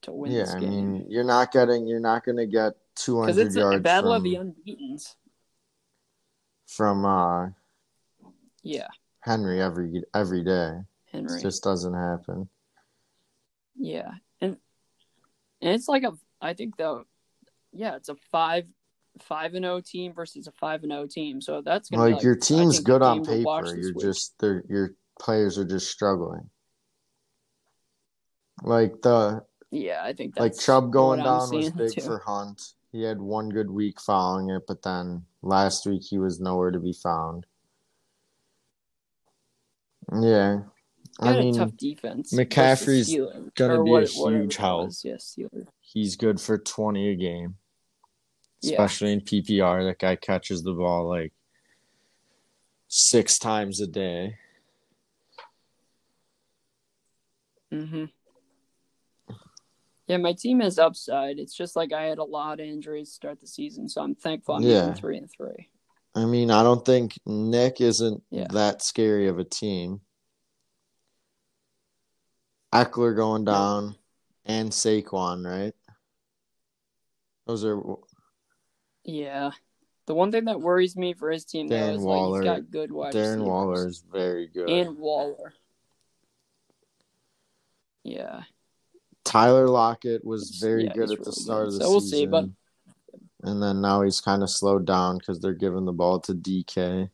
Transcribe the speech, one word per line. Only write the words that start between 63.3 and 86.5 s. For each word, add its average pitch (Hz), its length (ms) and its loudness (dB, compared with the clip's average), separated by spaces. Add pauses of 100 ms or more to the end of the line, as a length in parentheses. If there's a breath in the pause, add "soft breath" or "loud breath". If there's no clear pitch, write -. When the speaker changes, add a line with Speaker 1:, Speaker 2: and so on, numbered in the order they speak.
Speaker 1:
the - 40 -20
season, - 440 -12
so 156 120 -8
I'm 143 120 -4
thankful 156 400 -6
I'm - 80 0
Speaker 2:
Yeah. 113 220 6
Speaker 1:
even 85 100 -2
three - 240 -8
and - 120 -18
three. - 380 -16 (460)
Speaker 2:
I 113 100 0
mean, 120 260 2
I 110 120 8
don't 120 220 6
think 123 420 4
Nick 117 560 2
isn't 113 480 2
Speaker 1:
Yeah. - 220 -6
Speaker 2:
that 104 280 2
scary 104 480 2
of 87 100 -2
a 90 60 -4
team. 95 560 -6 (2750)
Eckler 120 420 4
going 110 300 0
Speaker 1:
No. 104 80 2
Speaker 2:
down 104 460 0 (480)
and 110 240 -2
Saquon, 95 760 -2
right? 95 280 -6 (1700)
Those 113 220 -4
are 104 100 0
w- 98 280 -10 (1000)
Speaker 1:
Yeah. 143 480 -8 (540)
The 156 80 -4
one 185 180 2
thing 226 140 0
that 208 160 -4
worries 180 340 2
me 180 160 -4
for 160 180 -6
his 160 140 -6
team, 156 240 -8
though, 117 80 0
Speaker 2:
Darren 104 200 -2
Speaker 1:
is, 101 60 -4
Speaker 2:
Waller. 95 400 0
Speaker 1:
like, 87 140 0
he's 76 80 -8
got 82 60 -20
good 151 220 -8
wide 73 200 -8
Speaker 2:
Darren 107 80 0 (200)
Speaker 1:
receivers. 104 60 -2
Speaker 2:
Waller 92 400 0
is 87 140 -8
very 90 480 -4
good. 87 220 -6
Speaker 1:
And 170 260 0
Waller. 151 580 -6 (2500)